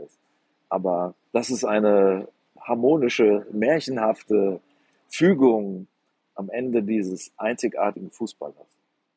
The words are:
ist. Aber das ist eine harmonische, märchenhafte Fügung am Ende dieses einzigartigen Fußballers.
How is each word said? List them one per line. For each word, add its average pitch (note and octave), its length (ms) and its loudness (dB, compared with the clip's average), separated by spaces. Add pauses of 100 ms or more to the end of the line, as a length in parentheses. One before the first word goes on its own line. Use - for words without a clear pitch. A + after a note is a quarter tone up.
ist. - 140 -20 (500)
Aber F2+ 460 -2 (180)
das A#2+ 180 -2
ist B2 140 -4
eine G#2 640 2 (320)
harmonische, A#2+ 920 2
märchenhafte A2 1080 0 (480)
Fügung A2+ 800 2 (480)
am G2 160 -10
Ende A#2+ 320 -2
dieses G2+ 540 -4
einzigartigen G#2 760 -4
Fußballers. - 460 -12 (600)